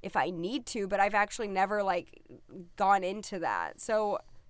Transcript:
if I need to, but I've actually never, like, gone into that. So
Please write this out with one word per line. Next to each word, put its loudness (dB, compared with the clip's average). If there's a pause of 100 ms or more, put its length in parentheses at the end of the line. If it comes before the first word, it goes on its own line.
if -10
I 2
need -4
to, -4
but 2
I've 4
actually 0
never, 2
like, -2 (560)
gone 6
into -4
that. -2
So 2 (300)